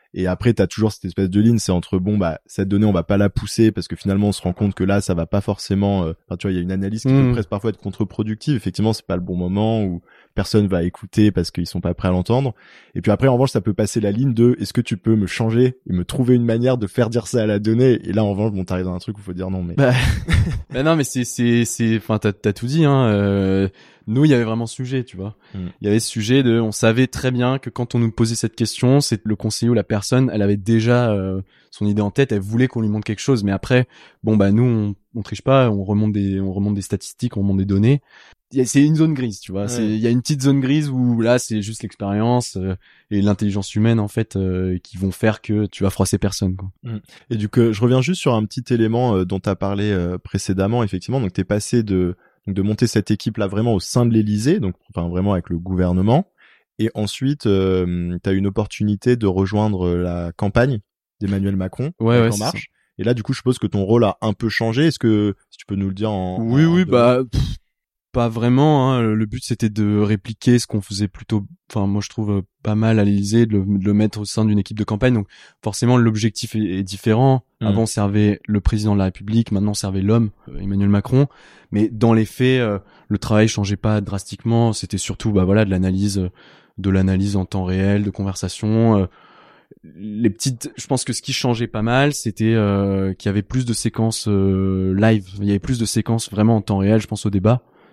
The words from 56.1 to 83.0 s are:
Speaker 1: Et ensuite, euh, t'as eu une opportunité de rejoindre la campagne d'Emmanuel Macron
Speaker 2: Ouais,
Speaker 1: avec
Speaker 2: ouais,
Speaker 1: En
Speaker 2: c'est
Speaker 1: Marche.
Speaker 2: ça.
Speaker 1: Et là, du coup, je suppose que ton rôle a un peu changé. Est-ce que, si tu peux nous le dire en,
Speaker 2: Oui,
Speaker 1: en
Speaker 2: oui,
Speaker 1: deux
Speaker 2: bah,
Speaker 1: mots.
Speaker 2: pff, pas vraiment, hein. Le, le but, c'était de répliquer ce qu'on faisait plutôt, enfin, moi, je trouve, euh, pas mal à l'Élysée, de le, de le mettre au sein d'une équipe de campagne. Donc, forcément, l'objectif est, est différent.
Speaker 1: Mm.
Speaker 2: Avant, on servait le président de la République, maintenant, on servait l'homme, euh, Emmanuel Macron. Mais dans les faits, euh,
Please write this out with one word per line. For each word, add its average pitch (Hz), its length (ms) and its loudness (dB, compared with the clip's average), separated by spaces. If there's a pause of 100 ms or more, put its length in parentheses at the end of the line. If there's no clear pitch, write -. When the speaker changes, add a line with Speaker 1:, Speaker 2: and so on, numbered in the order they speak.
Speaker 1:
Et 110 160 0
ensuite, 131 520 -4
euh, 90 760 0
t'as 98 100 -2
eu 95 40 2
une 98 120 0
opportunité 104 680 -2
de 110 100 0
rejoindre 95 680 0
la 87 380 -4
campagne 117 480 0 (420)
d'Emmanuel 98 340 0
Macron 95 440 -6
Speaker 2:
Ouais, 117 160 2
Speaker 1:
avec 117 80 4
Speaker 2:
ouais, 113 40 4
Speaker 1:
En 117 80 0
Speaker 2:
c'est 101 80 -4
Speaker 1:
Marche. - 200 -4
Speaker 2:
ça. - 20 -18 (320)
Speaker 1:
Et 98 60 -6
là, 120 100 2
du 117 80 -4
coup, 131 100 -4
je 127 60 -6
suppose 127 200 0
que - 80 -2
ton 98 180 -2
rôle 113 200 4
a 98 160 2
un 107 140 -2
peu 113 160 -4
changé. 113 380 0
Est-ce 147 100 -2
que, 104 380 2 (120)
si - 80 -20
tu - 80 -20
peux 101 120 -6
nous 98 120 -2
le 95 60 -6
dire 107 160 -4
en, 92 320 -4
Speaker 2:
Oui, 131 240 4
Speaker 1:
en 170 80 2
Speaker 2:
oui, 185 100 4
Speaker 1:
deux 151 60 -4
Speaker 2:
bah, 123 300 4
Speaker 1:
mots. 131 60 -2
Speaker 2:
pff, - 140 -2 (720)
pas 120 160 0
vraiment, 127 640 4
hein. 127 80 0
Le, 110 140 2
le 110 100 0
but, 107 180 -8
c'était 113 280 -2
de 104 280 2
répliquer 107 600 2
ce - 80 -6
qu'on 104 160 -4
faisait 101 260 -4
plutôt, - 380 -6 (240)
enfin, 101 160 -2
moi, 101 180 -2
je - 60 -14
trouve, 107 200 -4
euh, 98 120 -2 (200)
pas 107 120 -2
mal 110 240 2
à 104 60 4
l'Élysée, 101 420 2
de 110 120 -2
le, - 20 2 (180)
de 95 60 -2
le 101 100 2
mettre 107 260 0
au 104 60 -8
sein 110 180 -2
d'une 104 140 2
équipe 101 180 -4
de 107 80 -2
campagne. 120 300 0
Donc, 104 140 -2 (360)
forcément, 120 320 2
l'objectif 113 580 0
est, 110 60 -4
est 98 220 -2
différent. 113 600 0 (180)
Speaker 1:
Mm. 110 40 -2
Speaker 2:
Avant, 104 160 2
on 113 40 0
servait 104 600 2
le 104 140 0
président 107 320 2
de 101 60 2
la 95 80 2
République, 107 460 -2
maintenant, 104 180 0
on 104 40 -4
servait 98 280 -4
l'homme, 110 260 2 (220)
euh, - 80 -10
Emmanuel 98 320 0
Macron. 127 360 2 (440)
Mais 107 200 0
dans 113 220 2
les 110 140 4
faits, 127 340 0
euh, 107 180 0 (300)